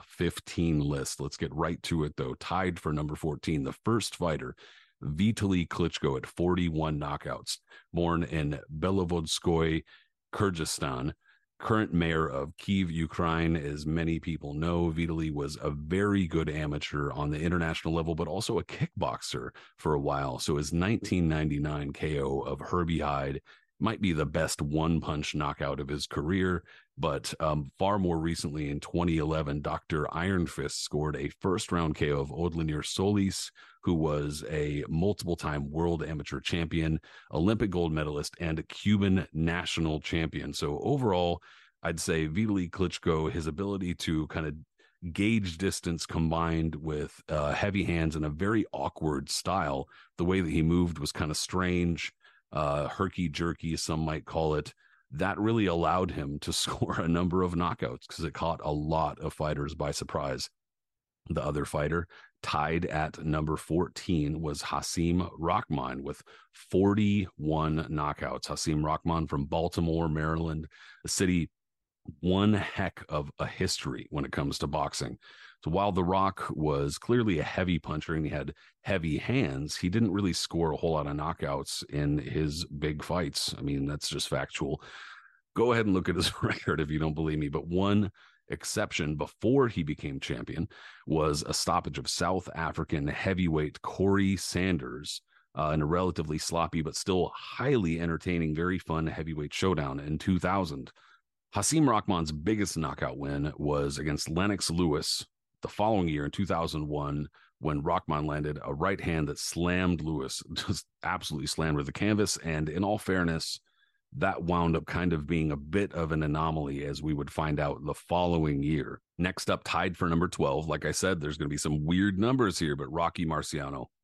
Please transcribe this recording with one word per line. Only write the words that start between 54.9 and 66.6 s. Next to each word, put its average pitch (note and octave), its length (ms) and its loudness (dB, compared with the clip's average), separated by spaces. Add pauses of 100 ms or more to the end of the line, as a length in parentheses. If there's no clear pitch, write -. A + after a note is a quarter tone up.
That F#2+ 300 -2
really A2 260 4
allowed E2+ 460 2
him D2 280 -4
to E2 120 -6
<laughs> - 0 -
score - 480 -2
a E2+ 80 2
number F2 340 4
of F2 120 0
knockouts D#2+ 520 -2
'cause - 180 -8
it D2+ 100 -4
caught E2 280 -2
a D2+ 80 0
lot D2+ 480 0
of D2+ 140 -4
fighters D2+ 420 -2
by D2+ 160 -2
surprise. C#2+ 600 -4 (800)
The D#2+ 140 -2
other D2 220 -2
fighter D#2 420 0 (360)
tied D#2+ 440 0
at D#2 380 -2
number D#2 320 0
fourteen D#2+ 840 0
was D2 220 -4
Hasim E2+ 640 0 (100)
Rahman C#2 640 -2
with C#2+ 200 -8 (300)
forty-one F#2 1400 2